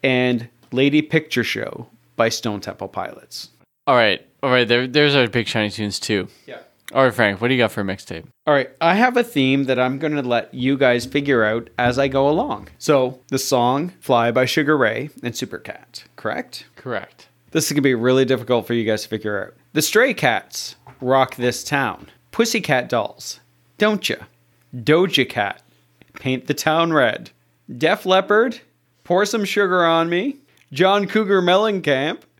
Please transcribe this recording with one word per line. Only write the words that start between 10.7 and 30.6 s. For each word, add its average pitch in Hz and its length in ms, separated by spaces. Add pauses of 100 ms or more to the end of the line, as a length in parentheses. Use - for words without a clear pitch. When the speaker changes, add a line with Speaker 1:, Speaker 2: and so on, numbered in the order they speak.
Speaker 1:
guys 123 280
figure 143 380
out 113 340
as 120 200
I 139 120
go 135 200
along. 147 380 (120)
So, 135 400 (100)
the 131 100
song 135 640
Fly 120 300
by 127 140
Sugar 151 320
Ray 117 320 (140)
and 120 100
Supercat, - 720 (140)
correct? - 480 (100)
Speaker 2:
Correct. - 520 (240)
Speaker 1:
This 160 160
is - 40
gonna 147 100
be 131 140
really 127 300
difficult 120 420
for 120 60
you 117 120
guys 107 180
to - 60
figure 104 340
out. - 100 (200)
The 151 80
Stray 233 320
Cats, - 600 (260)
Rock 131 340
This 123 280
Town. 135 460 (220)
Pussycat 170 580
Dolls, - 500 (380)
Don't 208 300
Ya? - 100 (580)
Doja 151 520
Cat, 101 340 (580)
Paint 131 280
the 151 60
Town 165 400
Red. 127 380 (460)
Def 160 280
Leppard, 202 540 (440)
Pour 190 220
Some 208 200
Sugar 185 400
on 165 240
Me. 190 280 (340)